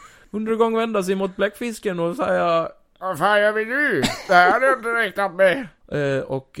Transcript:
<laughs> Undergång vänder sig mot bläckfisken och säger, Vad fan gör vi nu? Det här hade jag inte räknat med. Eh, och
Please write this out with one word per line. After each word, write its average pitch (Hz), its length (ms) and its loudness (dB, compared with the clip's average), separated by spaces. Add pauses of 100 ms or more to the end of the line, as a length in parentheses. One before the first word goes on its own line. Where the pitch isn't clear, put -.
<laughs> - 300 -20
Undergång 220 460 0
vänder 226 260 0
sig 185 120 -2
mot 190 220 -2
bläckfisken 214 640 -4
och 170 160 -2
säger, 175 520 0 (300)
Vad 185 200 -8
fan 202 220 2
gör 208 120 2
vi 214 120 -2
nu? 240 380 -2 (260)
Det 190 60 2
här 180 180 8
hade 240 140 2
jag 269 120 2
inte 226 160 -8
räknat 202 400 -2
med. 190 320 2 (260)
Eh, 139 300 -2
och - 380 -10